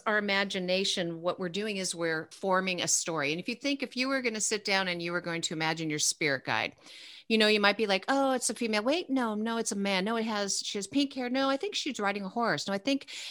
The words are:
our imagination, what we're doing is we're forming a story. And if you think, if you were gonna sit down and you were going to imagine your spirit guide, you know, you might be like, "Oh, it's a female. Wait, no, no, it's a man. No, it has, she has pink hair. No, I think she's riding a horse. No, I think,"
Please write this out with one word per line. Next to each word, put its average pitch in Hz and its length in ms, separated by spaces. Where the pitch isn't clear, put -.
our 214 120
imagination, 196 1040
what 170 160
we're 180 120
doing 202 280
is 185 160
we're 165 380
forming 185 500
a 165 60
story. 151 440
And 170 100
if - 80
you 233 60
think, 277 280
if - 140
you 254 100
were 269 140
gonna 220 180
sit 208 240
down 196 240
and 175 140
you 170 100
were 175 100
going 170 200
to 175 120
imagine 160 360
your 151 100
spirit 143 460
guide, 110 300
you 220 100
know, 214 100
you 214 120
might 202 180
be 220 100
like, 196 200
"Oh, 269 260
it's 247 160
a 226 40
female. 214 300
Wait, 302 260
no, 247 240
no, 226 240
it's 226 140
a 214 40
man. 196 300
No, 226 100
it 226 100
has, 202 380
she - 140
has 196 100
pink 277 260
hair. 247 160
No, 269 200
I 277 80
think 403 180
she's 262 240
riding 202 240
a 185 60
horse. 202 380
No, 196 60
I 196 40
think," 277 300